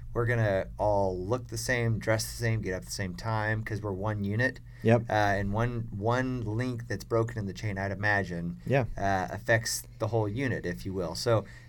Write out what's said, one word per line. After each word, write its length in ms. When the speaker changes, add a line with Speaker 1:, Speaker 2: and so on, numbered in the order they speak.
Speaker 1:
we're 140
gonna 380
all 400
look 300
the 100
same, 400
dress 260
the 140
same, 240
get 120
up 80
at 40
the 60
same 240
time, 480
'cause 180
we're 100
one 320
unit. 360
Speaker 2:
Yep. 260
Speaker 1:
Uh, 40
and 400
one, 380
one 500
link 460
that's 180
broken 320
in 80
the 80
chain, 240
I'd 140
imagine, 720
Speaker 2:
Yeah. 200
Speaker 1:
uh, 360
affects 500
the 80
whole 200
unit, 380
if 200
you 80
will. 220
So, 300